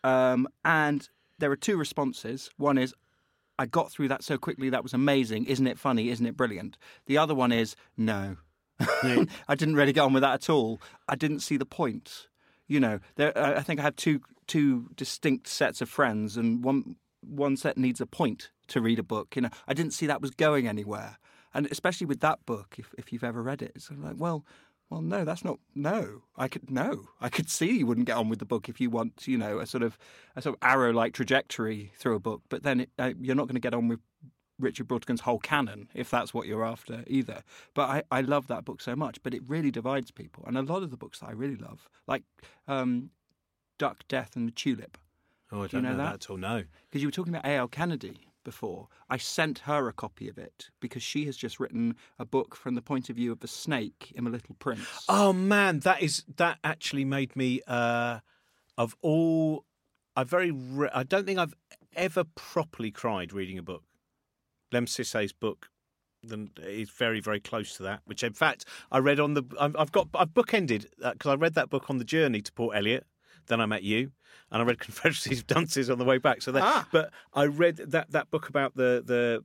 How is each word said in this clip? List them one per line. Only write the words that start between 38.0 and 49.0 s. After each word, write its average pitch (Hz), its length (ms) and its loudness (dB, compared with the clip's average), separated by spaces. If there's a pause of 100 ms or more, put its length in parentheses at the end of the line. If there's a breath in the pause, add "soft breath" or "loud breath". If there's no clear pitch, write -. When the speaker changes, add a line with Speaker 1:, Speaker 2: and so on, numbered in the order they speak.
Speaker 1:
I 131 100 2
love 139 280 0
that - 180 -4
book - 160 -12
so 123 120 -6
much, 143 280 -6
but 123 100 -6
it 117 160 -6
really 151 220 0
divides 127 400 -2
people. - 360 -18
And 123 120 -2
a 135 40 0
lot 170 200 -2
of 165 80 -8
the 123 80 -12
books - 220 -16
that - 80 -16
I 117 40 -10
really 127 240 -6
love, 107 320 -16 (180 soft breath)
like, - 180 -4 (420 loud breath)
um, 127 440 0 (680)
Duck, - 300 -4
Death 127 280 -4
and 120 100 -4
the 117 60 -6
Tulip. - 460 -4 (520)
Speaker 2:
Oh, 101 120 -6
I - 0 -
Speaker 1:
Do - 0 -
you 95 60 -6
Speaker 2:
don't 127 160 -2
Speaker 1:
know 127 80 -2
Speaker 2:
know 127 40 -2
Speaker 1:
that? 139 80 -2
Speaker 2:
that 156 100 -4 (120)
at - 40 -12
all, 98 60 -10
no. 98 280 -4 (280 soft breath)
Speaker 1:
'Cause 139 80 -4
you 147 80 -2
were 139 40 -8
talking 170 220 -4
about 160 120 -6
A 143 100 0
L 123 120 0
Kennedy 151 580 -6 (180)
before. 101 440 -10 (220 soft breath)